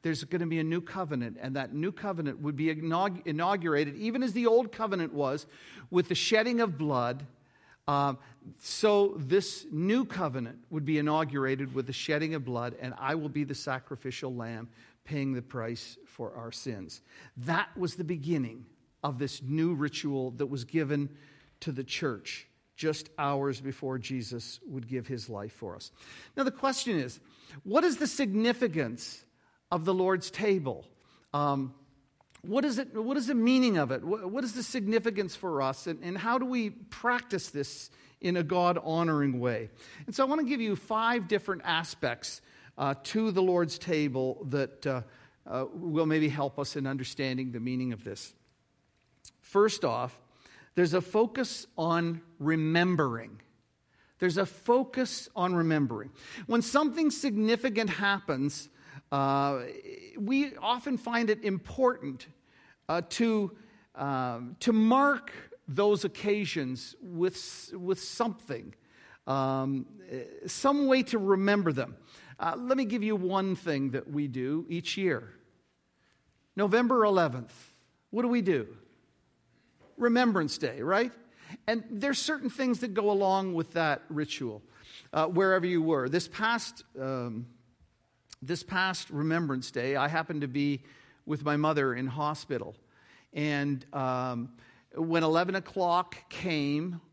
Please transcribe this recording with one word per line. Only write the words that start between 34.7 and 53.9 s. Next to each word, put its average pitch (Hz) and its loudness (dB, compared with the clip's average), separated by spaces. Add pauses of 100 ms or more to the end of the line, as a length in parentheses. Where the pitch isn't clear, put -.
for 160 -2
us? 131 -2
And, 165 -6
and 180 -6
how 226 0
do 254 0
we 247 0
practice - -4
this - -8 (300)
in 180 0
a 175 2
God-honoring 160 2
way? 117 -2 (340)
And 226 -10
so 269 2
I 269 4
wanna 311 2
give 254 0
you 208 0
five 226 0
different 196 -2
aspects, 160 -4 (360)
uh, 139 0 (100)
to 220 0
the 185 4
Lord's 175 4
table 135 0
that, 139 -2
uh, 131 0 (460)
uh, 127 -2
will 165 0
maybe 156 4
help 139 -2
us 143 -6
in 139 -4
understanding 131 -4
the 120 -6
meaning 127 -2
of 101 -14
this. - -12 (1080)
First 208 2
off, 123 -2 (540)
there's 175 4
a 180 4
focus 220 0 (120)
on 165 2 (180)
remembering. 156 2 (800)